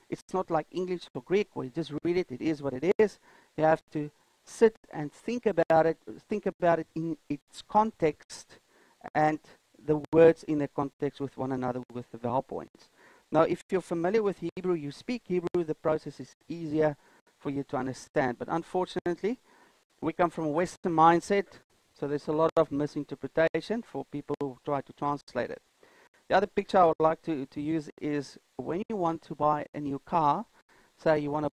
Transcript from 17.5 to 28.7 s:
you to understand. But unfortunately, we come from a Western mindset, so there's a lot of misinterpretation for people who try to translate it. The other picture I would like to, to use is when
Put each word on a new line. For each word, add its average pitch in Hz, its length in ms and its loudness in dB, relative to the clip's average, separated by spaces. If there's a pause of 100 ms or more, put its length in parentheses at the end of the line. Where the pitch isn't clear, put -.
you 135 140 -4
to - 120 -6
understand. - 640 -4
But - 100 -8
unfortunately, 180 880 -4 (640)
we 156 120 -2
come 170 180 0
from 165 140 -6
a 151 40 0
Western 170 440 -2
mindset, 170 520 4 (480)
so - 140 -8
there's 143 200 -4
a 160 40 -2
lot 160 260 2
of 160 140 4
misinterpretation 156 1120 -2
for 139 220 -10
people 147 340 -8
who 131 260 -6
try 143 160 -2
to - 120 -20
translate - 580 -4
it. - 100 -12 (640)
The 165 100 4
other 196 100 4
picture 202 320 2
I 180 60 8
would 160 140 2
like 160 240 2
to, 139 220 -4
to - 160 -10
use 151 300 -4 (100)
is 147 380 -6 (180)
when 143 320 -6